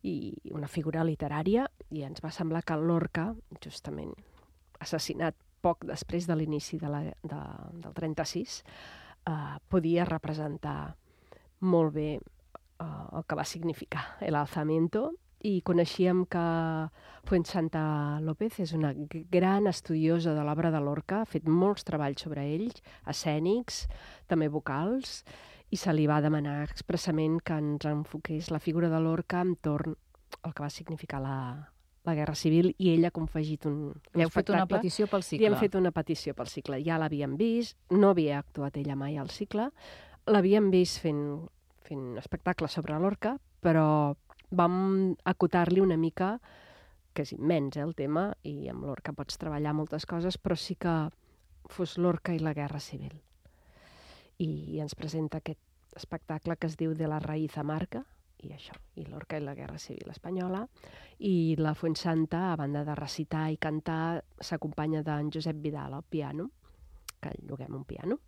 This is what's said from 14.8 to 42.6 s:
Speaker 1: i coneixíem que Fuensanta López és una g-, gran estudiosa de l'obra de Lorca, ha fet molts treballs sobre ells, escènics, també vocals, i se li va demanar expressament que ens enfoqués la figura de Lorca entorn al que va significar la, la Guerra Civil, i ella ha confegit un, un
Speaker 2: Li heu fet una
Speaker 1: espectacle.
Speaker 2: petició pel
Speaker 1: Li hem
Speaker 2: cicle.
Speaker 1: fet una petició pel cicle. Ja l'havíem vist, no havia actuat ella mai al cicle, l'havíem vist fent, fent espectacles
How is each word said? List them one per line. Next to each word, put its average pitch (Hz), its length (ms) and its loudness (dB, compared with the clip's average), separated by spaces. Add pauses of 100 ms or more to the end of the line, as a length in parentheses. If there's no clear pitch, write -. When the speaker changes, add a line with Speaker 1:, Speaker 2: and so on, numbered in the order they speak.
Speaker 1:
i 196 200 2
coneixíem 180 640 4
que 165 640 0 (340)
Fuensanta 156 960 0
López 156 400 -2
és 160 120 -2
una 156 200 2
g-, 156 380 -8
gran 190 380 6
estudiosa 165 680 2
de 151 100 0
l'obra 156 280 2
de 156 80 2
Lorca, 151 420 -2
ha 220 60 -6
fet 156 200 -2
molts 185 360 4
treballs 143 400 -2
sobre 143 200 -4
ells, 170 360 -4 (260)
escènics, 165 800 0 (420)
també 156 220 2
vocals, 156 720 -2 (500)
i 196 80 -2
se 180 160 2
li 156 160 4
va 151 100 4
demanar 147 440 2
expressament 160 760 0
que 160 160 -2
ens 147 300 -2
enfoqués 151 640 -4
la 160 80 -2
figura 170 320 2
de 160 100 2
Lorca 165 440 0
entorn 156 500 0 (480)
al 165 120 -6
que 147 100 -8
va 143 60 -4
significar 156 520 -8
la, 135 140 -2 (680)
la 165 120 2
Guerra 151 180 0
Civil, 170 420 6
i 185 180 4
ella 165 140 6
ha - 60 -4
confegit 156 540 -2
un, 147 80 0 (160)
un - 260 -8
Speaker 2:
Li 165 80 6
heu 160 60 -4
fet 175 180 0
una 190 140 4
Speaker 1:
espectacle. 196 160 2
Speaker 2:
petició 196 260 2
pel 196 160 0
Speaker 1:
Li 208 240 2
hem 208 80 6
Speaker 2:
cicle. - 60 2
Speaker 1:
fet 202 180 2
una 180 140 4
petició 156 420 -2
pel 123 160 -6
cicle. 135 320 -6
Ja 165 160 2
l'havíem 143 400 0
vist, 226 380 0 (140)
no 196 200 10
havia 151 300 4
actuat 143 360 -6
ella 143 200 -2
mai 139 200 -4
al 135 140 -6
cicle, 214 400 -2 (560)
l'havíem 202 440 8
vist 180 300 4
fent, 147 220 0 (640)
fent 127 320 -8
espectacles - 540 -2